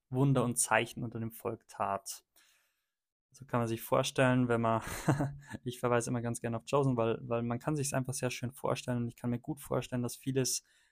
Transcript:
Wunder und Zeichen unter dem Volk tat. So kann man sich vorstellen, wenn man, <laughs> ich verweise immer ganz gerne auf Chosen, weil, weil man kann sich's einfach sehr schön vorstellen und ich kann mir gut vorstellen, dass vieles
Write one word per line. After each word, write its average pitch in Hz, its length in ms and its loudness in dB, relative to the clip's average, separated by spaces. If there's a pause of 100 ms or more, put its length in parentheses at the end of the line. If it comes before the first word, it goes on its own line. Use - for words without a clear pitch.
(120)
Wunder 127 320 4
und 120 140 0
Zeichen - 460 2
unter 117 160 -8
dem 113 120 -6
Volk - 380 -8
tat. - 540 -4 (1080)
So - 140 -20
kann 123 160 -2
man 117 60 0
sich 113 140 -4
vorstellen, 127 680 4
wenn 117 120 2
man, 113 200 2 (260)
<laughs> - 560 -2
ich 123 160 -8
verweise 120 300 2
immer 123 120 -2
ganz 117 200 -4
gerne 117 160 -2
auf - 120 -10
Chosen, 135 280 4
weil, 113 240 2
weil 120 220 -2
man 120 160 -2
kann 156 160 -2
sich's 143 180 -2
einfach 131 200 -2
sehr 127 160 -2
schön 123 220 -4
vorstellen - 460 -2
und 120 100 0
ich 117 80 -10
kann - 140 -4
mir 120 100 0
gut - 220 -8
vorstellen, 127 420 -2
dass 117 140 -4
vieles 131 460 -2 (280)